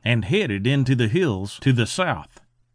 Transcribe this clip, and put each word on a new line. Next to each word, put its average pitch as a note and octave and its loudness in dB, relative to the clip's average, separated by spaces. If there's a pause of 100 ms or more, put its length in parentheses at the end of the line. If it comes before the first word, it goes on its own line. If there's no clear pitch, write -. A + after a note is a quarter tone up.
and A2+ 0
headed A2+ 0
into C3+ 2
the A#2+ 2
hills G#2+ -2
to C3+ 2
the A#2+ 2
south. - -6 (340)